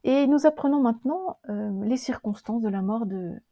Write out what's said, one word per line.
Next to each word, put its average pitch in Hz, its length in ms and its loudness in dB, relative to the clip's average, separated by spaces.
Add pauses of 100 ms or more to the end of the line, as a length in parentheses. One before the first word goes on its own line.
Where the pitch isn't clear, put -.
Et 269 200 4
nous 285 200 4
apprenons 294 340 4
maintenant, 277 580 -2 (120)
euh, 208 340 -6
les 233 140 0
circonstances 233 640 -4
de 220 80 -2
la 196 140 -2
mort 214 240 -2
de 185 340 -8 (100)